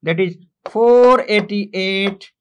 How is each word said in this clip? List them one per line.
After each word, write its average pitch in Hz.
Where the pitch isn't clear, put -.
that 165
is 185
four 247
eighty-eight 196